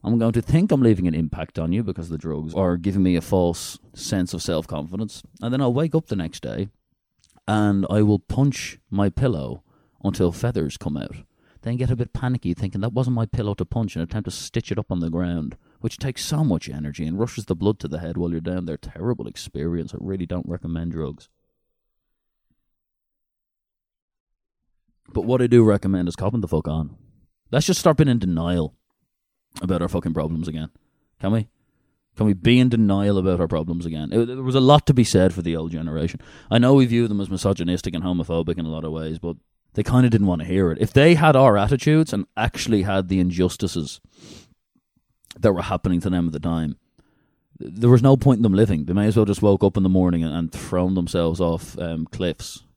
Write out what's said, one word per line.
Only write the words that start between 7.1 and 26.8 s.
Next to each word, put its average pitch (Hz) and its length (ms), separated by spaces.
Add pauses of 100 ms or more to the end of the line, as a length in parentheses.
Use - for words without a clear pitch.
and 104 420
I 104 140
will 104 160
punch - 600 (120)
my 101 180
pillow 85 540 (400)
until 90 280
feathers 85 460
come 73 180
out. - 200 (480)
Then 120 140
get 123 120
a 123 60
bit 120 180
panicky 123 400
thinking 98 280
that 110 120
wasn't 123 220
my 113 100
pillow 104 300
to 90 100
punch 110 300
and 82 80
attempt - 220
to 92 60
stitch - 400
it 98 60
up 107 140
on 90 80
the 82 100
ground, 85 480 (220)
which - 180
takes - 260
so 156 200
much 101 260
energy 73 380
and 85 100
rushes 113 280
the 92 100
blood 98 240
to - 80
the 101 100
head 85 180
while 85 140
you're 82 120
down 90 240
there. 80 120
Terrible 92 480
experience. 82 680
I - 40
really 90 280
don't 90 200
recommend 85 440
drugs. 78 380 (3750)
But 92 140
what 123 160
I 120 60
do 120 160
recommend 98 440
is 85 80
copping 107 260
the 92 60
fuck 78 200
on. 76 280 (560)